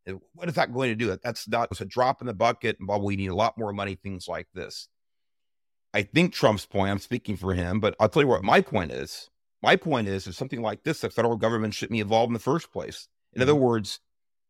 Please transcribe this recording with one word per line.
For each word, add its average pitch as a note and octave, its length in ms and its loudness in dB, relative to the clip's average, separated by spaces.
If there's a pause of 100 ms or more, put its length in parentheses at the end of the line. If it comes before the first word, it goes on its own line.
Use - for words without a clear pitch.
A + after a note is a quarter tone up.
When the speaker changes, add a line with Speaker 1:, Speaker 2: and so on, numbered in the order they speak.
Speaker 1:
And F#2+ 140 -10 (140)
what E3+ 140 -8
is D#3 80 -6
that D3 160 0
going B2 180 0
to A2 60 -2
do? G#2+ 260 0
That's - 240 -8
not, A#2 240 0
it's F#2+ 100 -8
a G#2+ 40 -8
drop B2+ 360 0
in B2 60 -10
the A#2 80 -6
bucket, A2+ 460 0
and, F#2+ 80 -8
"Well, G2+ 120 0
we G2+ 140 -2
need G2 140 -2
a F2+ 80 -4
lot A2 200 2
more G#2+ 160 -4
money," G2+ 220 -6
things F#2+ 320 -12
like F2 260 -8
this. - 360 -12 (1080)
I G#2 80 2
think E3+ 300 2
Trump's G#2+ 340 2
point, G2 240 0
I'm G2 80 0
speaking A2+ 380 -6
for F#2 180 -2
him, F2+ 240 -2
but G2+ 220 2
I'll A2 80 6
tell D3+ 140 4
you C#3+ 60 4
what G2+ 140 4
my B2 180 6
point F#2+ 300 -2
is. C2 380 -10 (340)
My C#3+ 140 6
point C3 320 0
is, F#2+ 180 -4
is F#2 100 -12
something B2+ 240 -8
like G#2+ 220 -4
this, D#3 200 -2
the A#2 80 -2
federal A#2 260 2
government A2 380 0
shouldn't - 180 -6
be A2+ 80 0
involved A2 300 4
in A#2+ 40 -2
the A2 60 -4
first D3+ 320 -2
place. - 340 -10 (260)
In A#2+ 100 -2
other C3+ 100 6
Speaker 2:
Mm-hmm. D3 100 4
Speaker 1:
words, A2+ 380 0 (500)